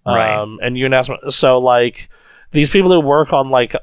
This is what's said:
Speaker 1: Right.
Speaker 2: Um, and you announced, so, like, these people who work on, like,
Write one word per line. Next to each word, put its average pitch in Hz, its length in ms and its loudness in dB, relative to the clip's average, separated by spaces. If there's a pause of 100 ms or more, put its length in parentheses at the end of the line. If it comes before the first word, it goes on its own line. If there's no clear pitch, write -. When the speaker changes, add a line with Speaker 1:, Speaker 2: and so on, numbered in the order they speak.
Speaker 1:
Right. 113 300 0
Speaker 2:
Um, 107 280 -8
and 123 140 -6
you 127 100 -2
announced, 131 240 0 (180)
so, 131 300 2
like, 123 500 0 (420)
these 147 180 0
people 185 220 2
who 175 80 4
work 143 320 0
on, 135 180 -2
like, 123 220 0 (100)